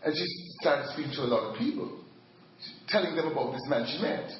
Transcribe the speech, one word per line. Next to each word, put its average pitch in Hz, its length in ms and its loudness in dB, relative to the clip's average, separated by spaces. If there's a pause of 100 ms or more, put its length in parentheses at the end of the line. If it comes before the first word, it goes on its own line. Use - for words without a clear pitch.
and 156 100 2
she 175 100 2 (360)
started 143 320 4
speaking 131 200 -4
to 143 100 -4
a 123 100 2
lot 107 180 2
of 110 80 -6
people, - 400 0 (880)
telling 160 280 4
them 160 120 2
about 127 240 0
this 127 160 -6
man 117 220 2
she 170 120 -2
met. 92 380 0